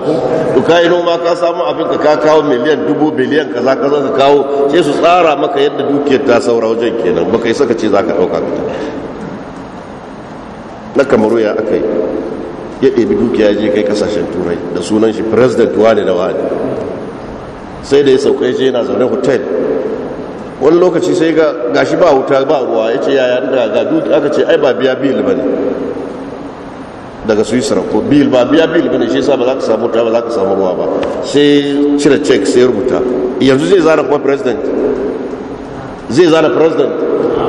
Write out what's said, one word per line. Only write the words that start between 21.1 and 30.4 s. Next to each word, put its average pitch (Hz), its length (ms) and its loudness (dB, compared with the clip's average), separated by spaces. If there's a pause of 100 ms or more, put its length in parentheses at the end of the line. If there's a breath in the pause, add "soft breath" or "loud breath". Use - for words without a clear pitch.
sai 160 200 2
ga, 151 180 2 (200)
gashi 139 240 0
ba 165 200 4
wuta, 135 300 2
ba 147 180 2
ruwa, 113 260 0
ya 135 80 -2
ce, - 140 -2
"Yaya, 127 320 2
ga, 127 240 0
ga - 160 0
duki-," - 260 0
aka 143 220 2
ce, - 160 0
"Ai, 165 80 4
ba 135 160 2
biya 127 240 0
bill 131 260 -2
ba - 120 0
ne." - 80 -4 (1800)
Daga 107 180 2
Switzerland 117 480 0
ko 107 80 2
bill, 143 300 2
ba - 160 4
biya 160 200 2
bill 160 220 0
ba - 80 -2
ne, 117 120 0
shi 131 120 -2
yasa 135 160 0
ba 120 80 -2
za 131 100 0
ka 135 60 -6
samu 110 280 -2
wuta 113 140 0
ba, 113 100 0
za 117 100 0
ka 117 80 -6
samu 98 260 0